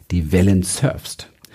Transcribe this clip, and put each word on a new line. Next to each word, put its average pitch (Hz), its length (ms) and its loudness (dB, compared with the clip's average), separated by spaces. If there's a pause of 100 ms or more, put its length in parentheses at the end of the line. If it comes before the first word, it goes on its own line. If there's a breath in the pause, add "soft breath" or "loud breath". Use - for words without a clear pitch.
(100 loud breath)
die 82 220 -2
Wellen 92 300 4
surfst. - 680 -6 (240 loud breath)